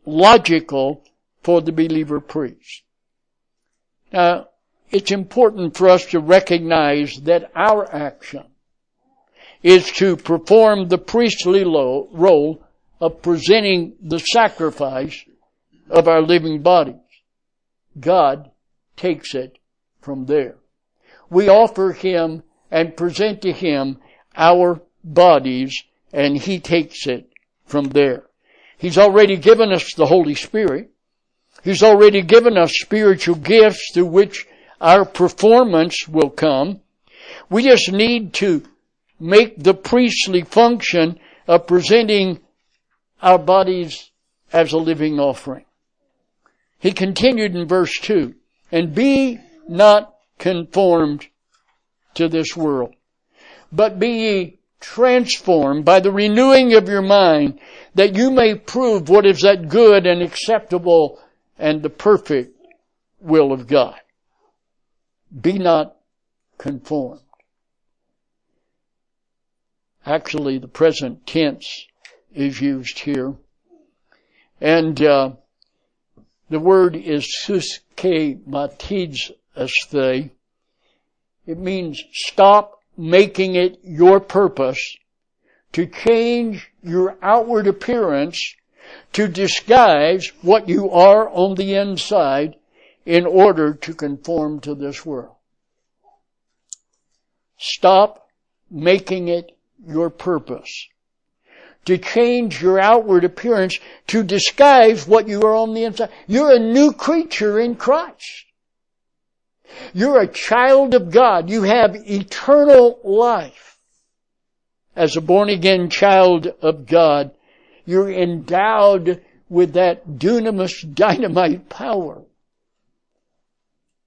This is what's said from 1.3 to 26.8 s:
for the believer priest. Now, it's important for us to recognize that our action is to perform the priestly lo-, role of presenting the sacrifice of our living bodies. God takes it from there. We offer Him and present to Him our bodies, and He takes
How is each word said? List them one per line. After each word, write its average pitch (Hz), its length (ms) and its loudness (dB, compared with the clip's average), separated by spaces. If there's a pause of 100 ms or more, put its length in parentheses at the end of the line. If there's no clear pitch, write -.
for 175 200 0
the 160 100 -6
believer 156 480 -4
priest. - 600 -14 (1300)
Now, 180 360 0 (420)
it's 196 200 -2
important 202 680 -2
for 185 100 2
us 185 220 4
to 170 100 -2
recognize 160 1000 0
that 170 340 -2
our 208 340 -2
action 147 540 -14 (1160)
is 185 300 4
to 185 240 0
perform 196 720 2
the 180 100 -2
priestly 196 640 0
lo-, 143 500 -2
role 160 500 2 (380)
of 165 220 -6
presenting 175 800 0
the 165 160 -8
sacrifice 151 1080 -4 (640)
of 165 200 2
our 160 120 4
living 160 420 -2
bodies. 160 340 2 (1040)
God 147 520 0 (460)
takes - 400 -6
it 131 220 -12 (420)
from 135 260 -12
there. 135 300 -4 (720)
We 196 180 2
offer 196 440 4
Him 165 500 -6 (300)
and 165 240 -2
present 196 460 -6
to 185 100 -4
Him 139 460 -6 (360)
our 175 480 2 (220)
bodies, 135 760 0 (320)
and 143 240 -2
He 180 220 -6
takes - 480 -6